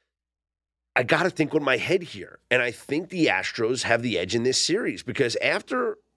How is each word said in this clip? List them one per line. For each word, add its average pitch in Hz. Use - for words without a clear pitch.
I 131
gotta 160
think 156
with 151
my 131
head 160
here, 101
and 123
I 120
think 151
the 135
Astros 110
have 117
the 113
edge 90
in 117
this 127
series 170
because 120
after 214